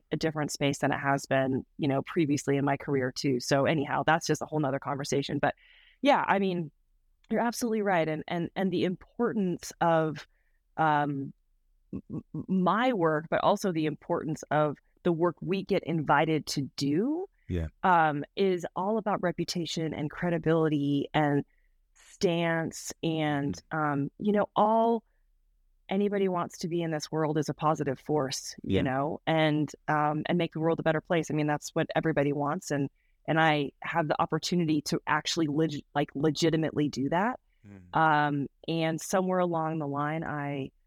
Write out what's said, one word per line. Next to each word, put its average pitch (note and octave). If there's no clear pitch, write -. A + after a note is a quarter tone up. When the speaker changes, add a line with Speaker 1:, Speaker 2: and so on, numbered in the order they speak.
Speaker 1:
a D#3+
different D3+
space C#3
than C#3
it C#3
has C#3
been, C3+
you D#3
know, C3+
previously C#3+
in C3+
my C#3
career C3
too. C3
So C#3
anyhow, C#3
that's D#3+
just D3+
a C3
whole D#3
nother C3+
conversation. C#3
But C#3+
yeah, A#3
I G3
mean, F3
you're A3
absolutely A3+
right. F3+
And, D#3
and, E3+
and F#3+
the F3
importance F#3
of, D#3+
um, D3
m-, -
m-, D#3
my F#3+
work, D#3+
but -
also G3
the D#3+
importance D3+
of D3+
the F3+
work E3+
we F3+
get F#3+
invited D3+
to -
do, A#3
Speaker 2:
Yeah. E2+
Speaker 1:
um, D#3+
is F#3
all G3
about G3+
reputation E3+
and D3+
credibility D#3+
and C#3+
stance E3
and, D3+
Speaker 2:
Mm. D#3+
Speaker 1:
um, D3
you G#3
know, G3+
all A3+
anybody G3
wants F3
to F#3
be E3+
in E3
this D3+
world D#3
is D3+
a D3
positive D3
force, C#3+
you F#2+
Speaker 2:
Yeah. F#2
Speaker 1:
know, C#3
and, D#3
um, D3+
and F3
make E3+
the D#3+
world E3
a -
better D#3
place. E3
I C#3+
mean, D3+
that's D3
what D#3+
everybody D3
wants. D3
And, C#3
and D#3+
I D3+
have E3
the -
opportunity D#3+
to -
actually D3+
leg-, D3
like, D3
legitimately D3+
do C3
that. G3
Speaker 2:
Mm. F#2+
Speaker 1:
Um, D3
and D#3+
somewhere F#3
along D#3+
the D3
line, D3
I, C#3+